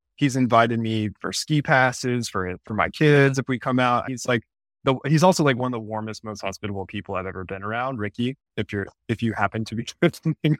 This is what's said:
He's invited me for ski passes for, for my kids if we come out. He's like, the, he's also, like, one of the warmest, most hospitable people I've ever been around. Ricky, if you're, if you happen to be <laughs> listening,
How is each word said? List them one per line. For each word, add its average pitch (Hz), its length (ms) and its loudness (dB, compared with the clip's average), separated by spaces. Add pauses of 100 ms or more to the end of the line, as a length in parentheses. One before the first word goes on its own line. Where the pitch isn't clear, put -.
(160)
He's 135 200 0
invited 117 440 4
me 110 300 -2 (100)
for 95 120 -6
ski 151 300 -2
passes 127 680 0
for, 92 360 -6
for 110 100 -8
my 90 140 0
kids 139 500 4
if 127 100 -4
we 127 100 -2
come 127 200 -2
out. 123 300 2
He's 123 180 -8
like, 120 160 0 (400)
the, 135 120 2 (120)
he's 147 160 4
also, 175 220 6
like, 135 140 2
one 127 160 -4
of 117 40 -4
the 110 60 -8
warmest, 107 400 -8
most 107 160 -10
hospitable 98 460 -6
people 101 280 -8
I've 92 120 -4
ever 92 180 -10
been 95 180 -10
around. 120 360 -6
Ricky, 120 400 -4 (180)
if 104 160 -6
you're, 101 140 -2 (220)
if 110 140 -2
you 110 120 0
happen 110 320 0
to - 80 -10
be 113 200 -6
<laughs> - 80 -2
listening, 160 580 0